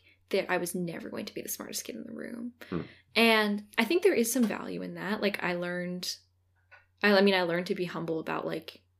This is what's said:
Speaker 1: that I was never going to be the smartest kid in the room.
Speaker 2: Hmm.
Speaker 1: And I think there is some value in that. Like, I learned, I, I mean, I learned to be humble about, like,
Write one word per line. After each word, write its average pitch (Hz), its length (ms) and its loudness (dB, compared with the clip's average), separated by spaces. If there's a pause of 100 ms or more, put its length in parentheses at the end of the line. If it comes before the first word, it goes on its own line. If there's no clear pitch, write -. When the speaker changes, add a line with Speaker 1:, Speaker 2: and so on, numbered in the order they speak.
(300)
Speaker 1:
that 196 200 2
I 180 60 2
was 175 180 -2
never 170 340 -6
going - 180 -8
to - 80 -12
be - 80 -8
the - 60 -10
smartest - 360 -8
kid - 100 -10
in - 100 -10
the - 80 -12
room. - 380 -10 (200)
Speaker 2:
Hmm. - 100 -2 (340)
Speaker 1:
And 214 480 4 (160)
I 233 60 2
think 339 180 2
there 370 100 6
is 233 200 2
some 254 100 2
value 185 400 -2
in 180 120 -8
that. 180 280 -4
Like, 196 220 0
I 175 100 0
learned, 180 580 -4 (880)
I, 208 120 6
I 196 80 8
mean, 202 140 8
I 185 80 4
learned 175 240 0
to 202 100 -2
be 180 80 -2
humble 165 340 -2
about, 160 260 -4
like, 160 360 -6 (200)